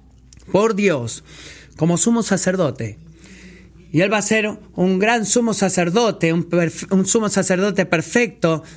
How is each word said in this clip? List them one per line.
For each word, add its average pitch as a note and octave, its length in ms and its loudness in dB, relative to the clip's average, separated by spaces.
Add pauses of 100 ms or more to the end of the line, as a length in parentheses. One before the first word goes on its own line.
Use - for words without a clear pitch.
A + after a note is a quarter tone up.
(500)
por G#3+ 240 2
Dios D#3+ 480 -2 (540)
como E3 220 0
sumo A#3 240 2
sacerdote. E3+ 760 -2 (960)
Y D3+ 100 2
él G3+ 80 0
va G#3+ 80 0
a G3 40 -2
ser G#3+ 260 0 (280)
un F#3 220 2
gran G#3+ 280 2
sumo A#3 260 2
sacerdote, F3+ 800 0
un E3+ 160 -2
perf-, E3+ 420 -2
un F#3+ 140 2
sumo G#3+ 240 0
sacerdote F#3+ 560 0
perfecto E3 800 0 (140)